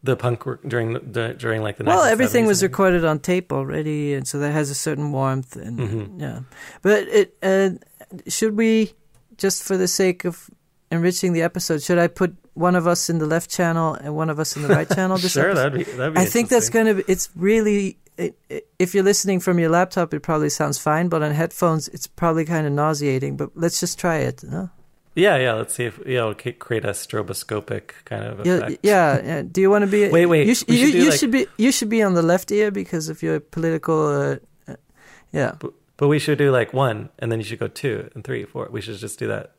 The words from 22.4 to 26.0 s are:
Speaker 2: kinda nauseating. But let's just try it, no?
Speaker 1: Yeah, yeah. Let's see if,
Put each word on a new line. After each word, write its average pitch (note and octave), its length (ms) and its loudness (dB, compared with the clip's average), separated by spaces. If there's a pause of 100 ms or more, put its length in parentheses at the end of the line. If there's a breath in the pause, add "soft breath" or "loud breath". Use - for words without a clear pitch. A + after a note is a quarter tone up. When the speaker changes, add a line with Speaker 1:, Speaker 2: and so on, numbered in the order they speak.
Speaker 2:
kinda D#3 260 -2
nauseating. C#3+ 680 0
But C#3 200 -6
let's E3+ 240 -2
just - 180 -4
try E3 200 0
it, B2+ 260 -4
no? F3+ 260 -8 (460)
Speaker 1:
Yeah, F3+ 220 4
yeah. B2+ 160 2
Let's A2 200 -6
see B2 120 -4
if, A2 200 -8